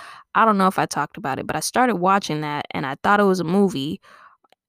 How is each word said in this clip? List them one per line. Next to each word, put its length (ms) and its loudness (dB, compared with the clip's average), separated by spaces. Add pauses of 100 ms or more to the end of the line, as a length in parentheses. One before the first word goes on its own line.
(340)
I 100 4
don't 120 4
know 120 4
if 100 0
I 80 0
talked 320 -6
about 200 -6
it, 80 -8
but 100 -4
I 40 -4
started 360 0
watching 460 0
that, 280 -6
and 160 -6
I 160 -6
thought 180 2
it 40 4
was 160 2
a 40 -4
movie, 560 0 (680)